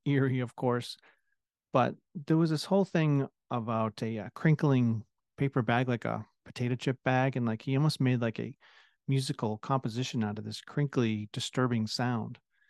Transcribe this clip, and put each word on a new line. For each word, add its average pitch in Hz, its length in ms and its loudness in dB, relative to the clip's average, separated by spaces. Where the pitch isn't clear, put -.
eerie, 135 340 2
of 123 160 -6
course. 120 420 -2
But 123 240 2
there 160 100 4
was 160 140 4
this 156 160 -2
whole 196 180 4
thing 151 420 2
about 113 500 -2
a, 110 200 -4
uh, 95 140 -8
crinkling 127 680 2
paper 135 240 -2
bag, 120 280 2
like 123 160 -2
a 110 200 -4
potato 123 320 -4
chip 131 280 -2
bag. 131 320 2
And, 123 80 0
like, 113 180 -2
he 135 140 0
almost 151 240 2
made, 127 200 4
like, 117 180 -2
a 117 160 -6
musical 131 500 -2
composition 123 640 -2
out 104 160 -2
of 110 60 -8
this 107 160 -10
crinkly, 113 720 0
disturbing 120 560 0
sound. 120 500 -4